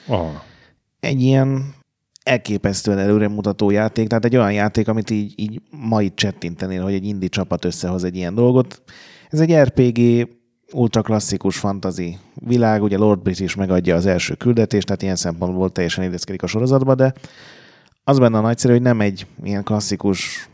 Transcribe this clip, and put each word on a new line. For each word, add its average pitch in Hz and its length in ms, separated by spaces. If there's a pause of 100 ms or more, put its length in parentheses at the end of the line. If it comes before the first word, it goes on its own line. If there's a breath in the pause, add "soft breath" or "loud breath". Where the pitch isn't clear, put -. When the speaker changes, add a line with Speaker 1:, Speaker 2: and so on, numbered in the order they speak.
Speaker 1:
Aha. 80 360 (580 loud breath)
Speaker 2:
egy 143 220
ilyen 135 520 (480)
elképesztően 104 760
előremutató 104 720
játék, 107 380
tehát 113 160
egy 120 120
olyan 107 160
játék, 104 360
amit 110 220
így, 104 260
így 107 340
ma 113 320
itt 98 140
csettintenél, 92 680
hogy 98 100
egy 95 120
indie 98 240
csapat 87 360
összehoz 90 400
egy 90 120
ilyen 90 180
dolgot. 123 480 (480 loud breath)
Ez 151 100
egy 165 140
R 139 160
P 123 220
G, 120 360 (440)
ultra 117 300
klasszikus 101 560
fantasy 92 600 (160)
világ, 113 480
ugye 101 160
Lord 104 240
British 92 340
megadja 92 380
az 87 120
első 90 280
küldetést, 110 520
tehát 98 160
ilyen 95 140
szempontból 90 560
teljesen 90 320
illeszkedik 90 380
a - 40
sorozatba, 131 480
de 131 180 (920 loud breath)
az 139 140
benne 117 200
a - 20
nagyszerű, 117 320
hogy 120 100
nem 120 180
egy 98 260 (160)
ilyen 101 220
klasszikus 104 880